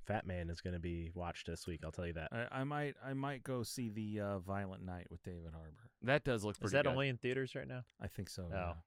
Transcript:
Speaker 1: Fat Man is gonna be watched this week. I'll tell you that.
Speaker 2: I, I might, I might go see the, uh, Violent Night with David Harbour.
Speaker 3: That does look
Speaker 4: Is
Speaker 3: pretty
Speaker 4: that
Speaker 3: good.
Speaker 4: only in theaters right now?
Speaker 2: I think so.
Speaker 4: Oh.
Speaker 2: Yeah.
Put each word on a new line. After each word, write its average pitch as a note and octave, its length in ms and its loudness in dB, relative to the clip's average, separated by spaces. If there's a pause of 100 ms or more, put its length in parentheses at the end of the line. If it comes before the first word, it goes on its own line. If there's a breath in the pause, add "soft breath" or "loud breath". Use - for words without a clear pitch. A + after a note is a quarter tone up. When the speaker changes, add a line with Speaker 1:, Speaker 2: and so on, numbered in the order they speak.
Speaker 1:
Fat G#2+ 200 2
Man F2 240 0
is E2+ 120 -4
gonna F2+ 180 0
be E2 360 0
watched F2 320 -4
this E2 200 -4
week. E2+ 160 -4
I'll D#2+ 80 -2
tell F2 160 -2
you E2+ 60 -2
that. D2+ 180 -2
Speaker 2:
I, A#2+ 300 -2
I - 20 2
might, D3 300 0 (120)
I C3+ 80 -2
might C3+ 300 -2
go B2+ 200 0
see A#2 260 -2
the, G#2+ 320 0
uh, G2+ 180 2
Violent F#2+ 460 -2
Night F2+ 240 -4
with F2+ 140 -10
David E2+ 280 -6
Harbour. D#2+ 380 -12 (140)
Speaker 3:
That C3+ 200 6
does A2+ 220 4
look G#2 100 2
Speaker 4:
Is - 40 -14
Speaker 3:
pretty G2+ 180 2
Speaker 4:
that C#3+ 80 8
Speaker 3:
good. C#3 60 6
Speaker 4:
only C3+ 180 4
in B2 80 0
theaters B2+ 380 2
right C3+ 120 -4
now? B2+ 160 -6 (180)
Speaker 2:
I G#2 60 -2
think G2+ 220 -4
so. - 200 -6
Speaker 4:
Oh. G2 60 -2
Speaker 2:
Yeah. F2 180 2 (140)